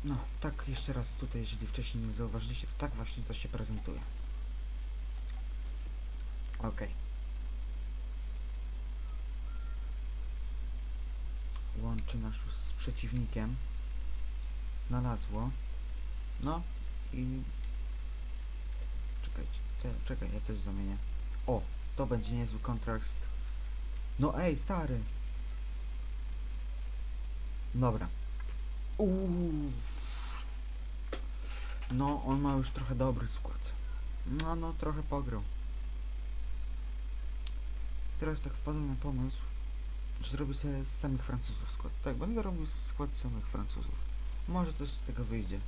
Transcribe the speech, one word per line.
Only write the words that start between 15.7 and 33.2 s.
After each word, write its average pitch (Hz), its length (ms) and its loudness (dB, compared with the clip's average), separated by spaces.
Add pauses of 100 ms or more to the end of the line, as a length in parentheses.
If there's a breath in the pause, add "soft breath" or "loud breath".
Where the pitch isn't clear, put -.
No 156 200 2 (520)
i... 127 120 0 (2000)
Czekajcie, - 340 -2 (240)
te, 131 60 2 (180)
czekaj, - 260 0
ja - 60 0
też 104 200 0
zamienię. 98 380 0 (500)
O, 120 140 4 (340)
to 139 100 2
będzie 117 260 2
niezły 117 280 2
kontrakt. 113 580 0 (1040)
No 143 220 4
ej, 165 160 6
stary! 151 420 2 (2750)
Dobra. 113 320 4 (880)
Uuu. 175 760 4 (2250 loud breath)
No, 139 340 4
on 135 160 6
ma 139 120 6
już 131 160 4
trochę 127 260 0
dobry 120 320 4